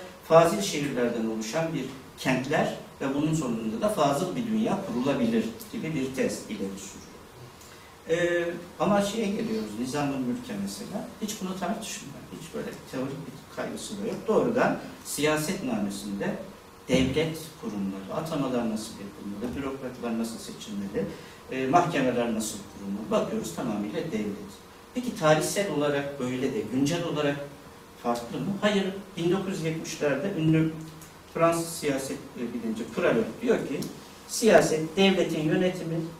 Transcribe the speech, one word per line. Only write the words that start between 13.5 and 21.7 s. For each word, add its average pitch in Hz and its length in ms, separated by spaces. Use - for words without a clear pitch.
kaygısı - 480
da 220 40
yok. - 80
Doğrudan 135 520
siyasetnamesinde 110 1300
devlet 135 500
kurumları, 98 600
atamalar 131 480
nasıl 107 220
yapılmalı, 101 640
bürokratlar 123 640
nasıl 113 180
seçilmeli, 101 680
e, 131 160
mahkemeler 123 640